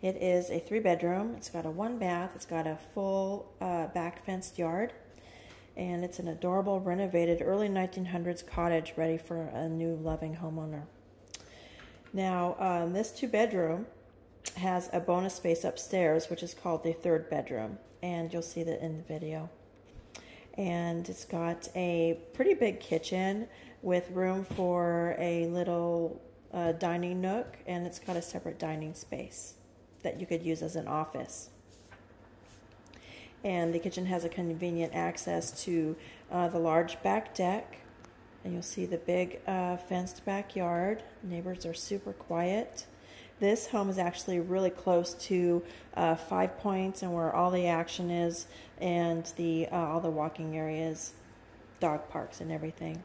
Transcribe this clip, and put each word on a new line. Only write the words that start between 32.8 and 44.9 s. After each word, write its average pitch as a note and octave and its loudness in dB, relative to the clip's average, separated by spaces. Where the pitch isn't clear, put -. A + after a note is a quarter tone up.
And F3 2
the E3+ 2
kitchen F3+ -2
has F3+ 0
a E3 0
convenient E3+ 0
access E3+ -2
to, D#3+ 2
uh, F3 2
the F3 0
large E3 4
back G#3 0
deck, F#3+ -2
and F#3 -6
you'll F3 -4
see F3+ -4
the F3 -2
big, F3+ 0
uh, F3+ 0
fenced F3+ -4
backyard. G3 0
Neighbors F3+ -6
are E3 -4
super G3 -4
quiet. F#3 0
This G#3+ 6
home G3 2
is F#3+ 0
actually F3 0
really F3+ 4
close F3+ 4